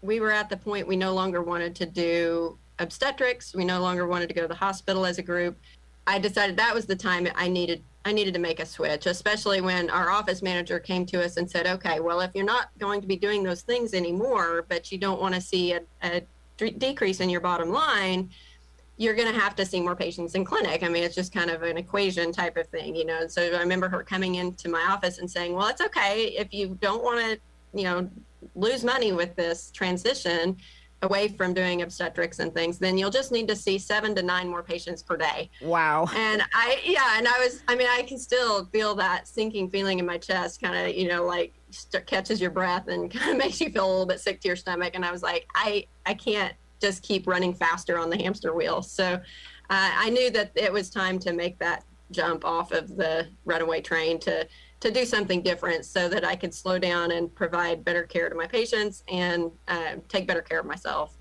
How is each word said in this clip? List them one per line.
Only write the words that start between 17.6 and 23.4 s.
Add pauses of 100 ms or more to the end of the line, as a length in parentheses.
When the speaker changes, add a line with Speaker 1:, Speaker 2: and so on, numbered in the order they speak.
Speaker 1:
line, (680)
you're
gonna
have
to
see
more
patients
in
clinic."
I
mean,
it's
just
kind
of
an
equation
type
of
thing,
you
know?
And
so